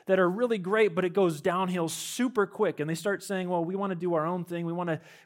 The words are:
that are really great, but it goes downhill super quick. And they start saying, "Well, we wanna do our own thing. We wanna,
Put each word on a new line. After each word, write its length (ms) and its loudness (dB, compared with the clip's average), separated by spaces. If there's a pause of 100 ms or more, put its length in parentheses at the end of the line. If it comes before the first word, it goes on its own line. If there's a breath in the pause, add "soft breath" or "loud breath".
that 120 4
are 100 6
really 280 0
great, 380 2
but 100 2
it 80 0
goes 300 2
downhill 460 0
super 580 -2
quick. 340 0
And 80 -2
they 60 -2
start 280 -2
saying, 260 -4
"Well, 160 0
we 120 -2
wanna 180 -2
do 200 -2
our 120 2
own 180 -2
thing. 220 -6
We 60 -2
wanna, 280 -2 (260 loud breath)